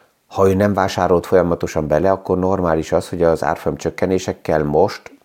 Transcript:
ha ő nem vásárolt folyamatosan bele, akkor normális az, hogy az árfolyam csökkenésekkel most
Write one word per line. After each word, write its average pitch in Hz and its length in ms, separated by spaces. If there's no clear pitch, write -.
ha 95 220
ő 95 60
nem 101 200
vásárolt 90 520
folyamatosan 85 600
bele, 76 240
akkor 92 280
normális 90 540
az, 82 160
hogy 85 140
az 82 220
árfolyam 76 340
csökkenésekkel 87 840
most 78 480